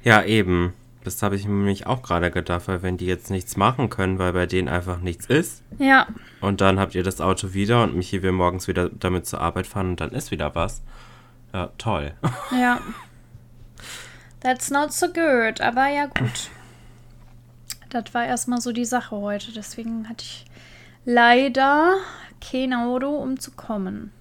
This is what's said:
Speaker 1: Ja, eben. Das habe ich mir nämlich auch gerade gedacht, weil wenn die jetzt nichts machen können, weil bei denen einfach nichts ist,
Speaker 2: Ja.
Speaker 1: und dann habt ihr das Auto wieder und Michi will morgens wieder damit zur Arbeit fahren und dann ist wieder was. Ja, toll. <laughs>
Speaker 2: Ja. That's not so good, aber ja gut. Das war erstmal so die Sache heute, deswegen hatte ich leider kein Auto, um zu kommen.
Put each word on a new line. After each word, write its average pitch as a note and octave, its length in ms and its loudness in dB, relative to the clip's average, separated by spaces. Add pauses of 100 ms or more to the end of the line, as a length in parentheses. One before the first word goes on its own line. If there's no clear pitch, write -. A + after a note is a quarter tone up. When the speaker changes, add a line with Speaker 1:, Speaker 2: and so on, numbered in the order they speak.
Speaker 1:
Ja, G#2+ 180 8
eben. F2+ 500 4 (300)
Das - 200 -6
habe G2+ 140 2
ich G2+ 100 -6
mir G2+ 80 -2
nämlich G2 320 0
auch B2 160 -2
gerade E2+ 300 0
gedacht, F2 360 -2
weil F#2 140 -2
wenn F2+ 140 -2
die F2+ 100 -4
jetzt F2+ 240 -2
nichts F#2 260 -4
machen A2+ 340 2
können, F#2+ 300 0
weil F2+ 120 2
bei F2+ 140 2
denen F2+ 220 0
einfach F2 320 -2
nichts F2+ 260 -6
ist, D#3 360 0 (160)
Speaker 2:
Ja. C4+ 280 6 (340)
Speaker 1:
und G2 200 0
dann F#2+ 200 6
habt F#2 160 0
ihr F2+ 80 0
das F#2 160 -2
Auto F#2 340 0
wieder G#2+ 280 4
und - 140 0
Michi F2+ 260 -2
will F#2 100 2
morgens F2+ 360 0
wieder F2+ 200 0
damit F2+ 380 -2
zur - 140 -8
Arbeit E2+ 280 -2
fahren F#2 220 -4
und F2 100 -4
dann D#2 120 -4
ist - 180 -8
wieder D#2 240 -4
was. - 280 -4 (680)
Ja, F2+ 260 -6
toll. D2+ 340 -4 (200)
<laughs> - 200 -12
Speaker 2:
Ja. B3 280 2 (1600)
That's B3+ 300 0
not D4 220 0
so - 160 0
good, C4 520 2
aber B3+ 280 2
ja C#4+ 180 0
gut. - 440 -4 (1400)
Das A#3 240 -6
war A#3+ 120 0
erstmal B3 340 -2
so B3 120 -4
die A#3 120 -2
Sache A#3 320 -4
heute, G3+ 360 -6
deswegen A3+ 560 -8
hatte A3+ 160 -12
ich - 200 -14 (600)
leider C4+ 880 6 (460)
kein B3+ 340 -2
Auto, B3+ 420 0
um C4 240 -4
zu - 120 -14
kommen. G3+ 680 -8